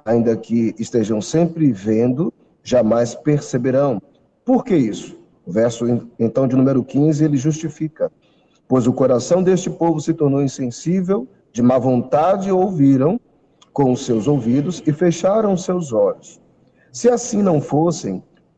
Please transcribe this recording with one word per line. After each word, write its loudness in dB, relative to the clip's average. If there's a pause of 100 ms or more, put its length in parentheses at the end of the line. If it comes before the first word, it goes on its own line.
Ainda 2
que -2
estejam -2
sempre 0
vendo, 0 (300)
jamais 2
perceberão." 0 (420)
Por 0
que 0
isso? -2 (260)
O -12
verso, 0
en-, -2
então, 0
de -2
número 2
quinze, 0
ele 2
justifica. -4 (560)
"Pois 0
o 4
coração 2
deste 0
povo -2
se -2
tornou 0
insensível, -4 (240)
de -6
má 4
vontade 0
ouviram 2 (540)
com 2
os -4
seus -2
ouvidos 0
e 4
fecharam 0
seus -4
olhos. -2 (520)
Se 0
assim 0
não 2
fossem, -2 (340)